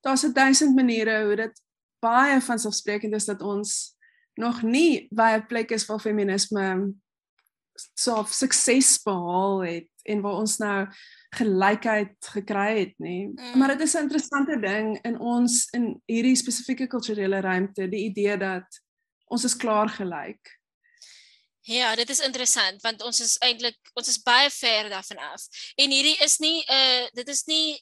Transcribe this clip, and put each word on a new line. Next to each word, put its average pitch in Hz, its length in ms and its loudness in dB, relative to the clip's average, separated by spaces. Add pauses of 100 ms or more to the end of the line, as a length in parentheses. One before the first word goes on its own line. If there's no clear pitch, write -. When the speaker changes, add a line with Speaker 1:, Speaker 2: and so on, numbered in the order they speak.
Speaker 1:
daar's 269 240 0
'n 254 80 0
duisend 269 420 6
maniere 220 500 4
hoe 208 100 2
dit 220 240 -6 (420)
baie 254 400 4
vanselfsprekend 214 720 -4
is 214 100 -2
dat 202 160 -6
ons 202 540 -4 (400)
nog 233 280 -4
nie 285 480 4
by 226 260 4
'n 214 100 -4
plek 226 240 -4
is 220 140 -2
waar 214 140 -6
feminisme 196 920 0 (1000)
so 220 320 -2
sukses - 760 2
behaal 190 600 0
het 170 260 -6 (140)
en 208 180 -2
waar 202 180 -4
ons 214 180 -2
nou 202 300 -2 (480)
gelykheid 208 840 0
gekry 202 600 -4
het 190 200 -4
nie. 180 280 -8
Speaker 2:
Mm. 247 300 -4
Speaker 1:
Maar 262 100 6 (100)
dit 302 40 -4
is 311 140 0
'n 320 140 0
interessante 285 500 -2
ding 214 440 -2
in 240 160 -4
ons, 240 520 0
in 240 360 -4
hierdie 233 280 2
spesifieke 254 520 -4
kulturele 208 540 -2
ruimte, 185 480 -2
die 202 200 -4
idee 202 280 -2
dat 185 280 -6 (600)
ons 233 160 -4
is 247 120 -2
klaar 214 340 0
gelyk. 180 680 -10 (1000)
Speaker 2:
Ja, 233 340 0
dit 233 140 -2
is 269 100 0
interessant, 247 640 0
want 220 220 -6
ons 233 160 -2
is 226 180 0
eintlik, 240 400 -2 (160)
ons 240 140 -8
is 220 160 -2
baie 254 260 6
ver 220 400 -2
daarvan 196 280 -10
af. - 260 -12 (340)
En 269 140 4
hierdie 277 320 2
is 302 160 4
nie, 311 260 -2
eh, 262 480 2
dit 240 140 -10
is 277 180 -4
nie 311 360 -2